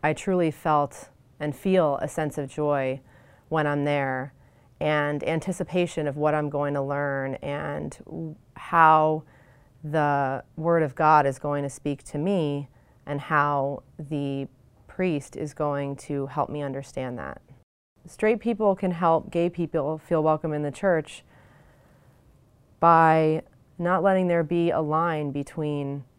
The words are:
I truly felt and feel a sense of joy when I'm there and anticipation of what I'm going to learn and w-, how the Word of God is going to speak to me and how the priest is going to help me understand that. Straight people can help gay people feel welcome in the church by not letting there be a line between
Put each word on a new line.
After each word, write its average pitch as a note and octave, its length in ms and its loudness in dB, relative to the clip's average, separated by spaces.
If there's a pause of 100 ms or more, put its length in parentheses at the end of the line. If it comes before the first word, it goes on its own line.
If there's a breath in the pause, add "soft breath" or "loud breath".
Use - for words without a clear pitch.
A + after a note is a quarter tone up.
I D#3 120 2
truly F3+ 360 0
felt D3 600 -2 (320)
and D3 120 -4
feel F3 480 2
a - 60 -6
sense D3+ 300 -4
of C#3 120 -6
joy C#3 520 -2 (480 soft breath)
when D#3 180 0
I'm D3 160 0
there C#3 500 -2 (460 soft breath)
and D3 480 0
anticipation E3 800 -2
of C#3 80 -4
what D3+ 180 0
I'm D3+ 160 -2
going C#3+ 240 -2
to C#3+ 80 -2
learn C#3 540 -4
and D3 680 -8
w-, D#3+ 300 -10 (200)
how D#3 680 6 (600 soft breath)
the C#3+ 600 0 (120)
Word E3 280 2
of C#3+ 120 -4
God D3+ 300 6
is C3+ 120 0
going C#3+ 260 -4
to C#3 60 -4
speak C#3+ 360 -6
to - 120 -8
me D3 520 -2 (360 soft breath)
and C#3+ 140 -6
how C#3+ 640 0 (140)
the C#3 500 -4 (400)
priest E3 500 -4
is D3 160 -8
going C#3+ 420 -4
to C#3 320 -6
help C3+ 220 -4
me D3 120 -6
understand C3+ 560 -8
that. C#2 240 -12 (640)
Straight A3 360 -2
people G#3+ 340 0
can F#3 160 -2
help E3 400 0
gay E3+ 180 0
people D#3 480 -2
feel D#3 240 -2
welcome D#3 300 0
in D3+ 100 -4
the D3 100 -4
church E3 520 -2 (1600 soft breath)
by D#3+ 600 6 (360)
not F3 260 0
letting F#3+ 240 4
there E3+ 160 2
be E3+ 280 0
a D3+ 100 0
line D#3 500 -2
between C#3+ 720 -6 (160)